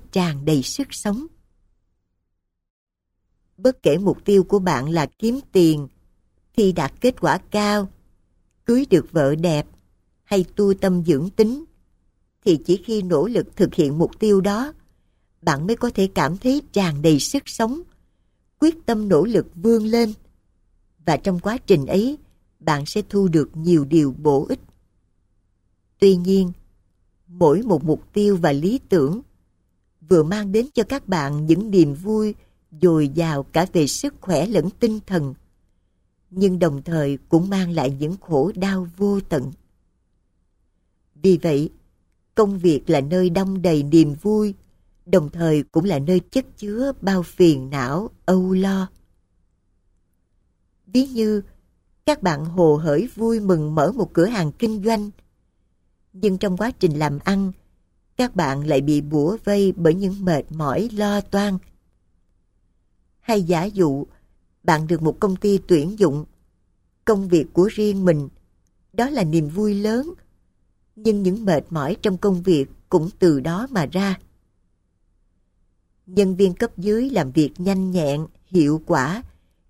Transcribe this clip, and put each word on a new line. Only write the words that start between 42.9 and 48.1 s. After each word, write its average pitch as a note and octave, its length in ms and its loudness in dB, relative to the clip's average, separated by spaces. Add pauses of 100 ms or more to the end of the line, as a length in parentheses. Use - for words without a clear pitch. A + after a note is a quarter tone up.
nơi F3+ 280 0
đong F#3+ 320 -4
đầy D#3+ 220 0
niềm D3 380 4
vui, G#3+ 320 -2 (520)
đồng F3 240 0
thời D#3+ 340 0
cũng E3 220 -2
là E3+ 140 -2
nơi F3+ 200 0
chất C4 260 -6 (120)
chứa A3+ 340 -6 (100)
bao F#3 220 -2
phiền C#3+ 460 2
não, C#3+ 400 -6 (160)